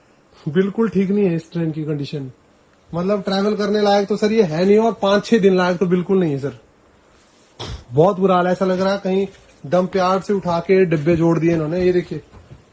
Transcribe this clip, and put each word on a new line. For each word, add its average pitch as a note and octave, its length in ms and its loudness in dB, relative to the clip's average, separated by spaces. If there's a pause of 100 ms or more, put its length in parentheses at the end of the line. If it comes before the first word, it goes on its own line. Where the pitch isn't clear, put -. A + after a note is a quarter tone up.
(460)
बिल्कुल F#3+ 420 0
ठीक F#3+ 220 -2
नहीं G3+ 140 2
है E3+ 120 2
इस D#3+ 160 -8
ट्रेन E3 200 -4
की D3+ 120 -8
कंडीशन। C#3+ 460 -8 (600)
मतलब F#3+ 320 -2
ट्रैवल G3 340 -2
करने G#3 260 -2
लायक G3+ 260 2
तो G#3 80 -2
सर G#3 160 0
ये A3 100 4
है E3 220 0
नहीं G3+ 140 4
और A3+ 140 2 (100)
पाँच G3 240 2
छह A#3 120 4
दिन F#3+ 180 4
लायक F3+ 220 0
तो G3+ 80 0
बिल्कुल F3+ 340 0
नहीं E3 120 0
है C3+ 80 -4
सर। B2+ 180 -8 (1300)
बहुत E3+ 280 2
बुरा F#3+ 160 2
हाल F3+ 120 2
है, F3+ 60 0
ऐसा F3+ 120 -2
लग F#3 160 -2
रहा F#3+ 120 0
है G3+ 60 -4
कहीं F#3+ 280 -2 (380)
डंप F3+ 320 -2
यार्ड F#3 260 0
से - 100 -4
उठा F3 280 -2
के F#3+ 260 2
डिब्बे E3 300 0
जोड़ E3 220 2
दिए E3 140 2
इन्होंने। D#3+ 300 -2
ये F3+ 100 2
देखिए F3 260 -2 (540)